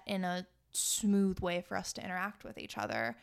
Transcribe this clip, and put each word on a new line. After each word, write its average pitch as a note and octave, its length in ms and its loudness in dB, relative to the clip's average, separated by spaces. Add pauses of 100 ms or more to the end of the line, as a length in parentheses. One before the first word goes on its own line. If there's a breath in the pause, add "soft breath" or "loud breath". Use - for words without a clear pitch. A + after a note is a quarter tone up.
in F#3+ 200 -2
a F3+ 200 -2 (280)
smooth G3 640 4
way F3 220 0
for F#3+ 160 -4
us - 160 -4
to - 100 -8
interact F#3 400 -6
with G#3+ 140 -12
each - 200 -10
other. A#2 460 0